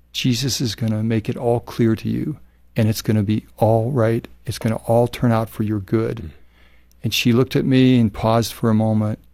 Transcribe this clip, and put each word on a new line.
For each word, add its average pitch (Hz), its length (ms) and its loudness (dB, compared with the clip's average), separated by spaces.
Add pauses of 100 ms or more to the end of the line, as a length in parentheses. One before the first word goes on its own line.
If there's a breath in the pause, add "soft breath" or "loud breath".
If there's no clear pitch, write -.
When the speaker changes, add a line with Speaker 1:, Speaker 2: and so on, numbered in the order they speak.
(140)
Speaker 1:
Jesus 123 480 -2
is 117 140 -2
gonna 110 280 -2
make 113 240 -2
it 120 80 -2
all 120 240 0
clear 113 360 0
to 110 120 -6
you, 120 300 -4 (380)
and 110 120 2
it's 110 140 -2
gonna 107 220 0
be 107 220 -2 (120)
all 113 340 2
right. 117 360 0 (180)
It's - 140 -8
gonna 110 160 -2 (120)
all 120 200 4
turn 120 240 0
out 113 180 0
for - 140 -6
your 107 160 -2
good." 113 380 -2
Speaker 2:
Mm. 87 120 -12 (760 soft breath)
Speaker 1:
And 113 100 -4
she - 200 2
looked 123 220 2
at 143 100 0
me 131 340 4
and 113 140 2
paused 113 400 0
for - 160 -2
a 110 60 4
moment, 107 440 0 (140)